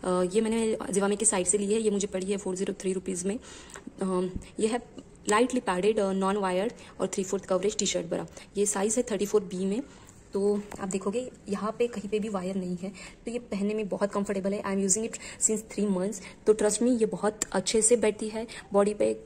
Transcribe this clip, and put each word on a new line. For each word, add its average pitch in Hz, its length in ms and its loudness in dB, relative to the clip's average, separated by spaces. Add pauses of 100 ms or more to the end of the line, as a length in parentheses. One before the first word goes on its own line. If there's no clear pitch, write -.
अ, 185 180 4 (120)
ये 214 60 6
मैंने 220 360 2
Zivame 196 400 0
की 214 80 -2
side 185 220 4
से 208 120 0
ली 202 160 2
है, 226 60 2
ये 214 100 2
मुझे 202 160 0
पड़ी 190 200 -4
है 202 100 0
फ़ोर 190 200 -4
ज़ीरो 196 240 -2
थ्री 190 120 -2
रुपीज 185 340 -4
में। 202 120 -2 (640)
अम, 185 280 0 (300)
ये 208 60 2
है 240 140 0 (480)
lightly 247 340 4
padded, 196 360 2
अ, 196 140 2
non-wired 190 880 0
और 190 60 0
थ्री 190 180 -2
fourth 190 200 -2
coverage 190 320 2
टी-शर्ट 180 300 0
bra। 175 200 -4 (300)
ये 202 100 4
size 202 300 0
है 247 60 2
थर्टी 208 240 0
फ़ोर 214 140 4
बी 185 260 -4
में। 208 160 0 (500)
तो 202 280 2 (200)
आप 196 80 -6
देखोगे 208 420 -4 (180)
यहाँ 202 300 -4
पे 240 80 2
कहीं 208 240 -6
पे 214 80 0
भी 208 100 -2
wire 190 280 -2
नहीं 180 200 -2
है, 190 160 -8 (320)
तो 240 60 -6
ये 233 80 -4
पहनने 208 360 -2
में 214 140 -2
बहुत 196 240 0
कंफर्टेबल 196 420 0
है। 208 80 -4
I - 40 -4
am 196 260 2
using 226 200 0
it - 60 -12 (320)
since 214 220 -4
three 202 240 0
months। 196 260 -2 (240)
तो 214 80 8
trust 208 280 2
me, 240 180 4
ये 220 60 4
बहुत 196 340 -2 (120)
अच्छे 196 300 2
से 240 140 6
बैठती 214 320 0
है 220 180 -6 (260)
Body 202 220 6
पे 220 320 2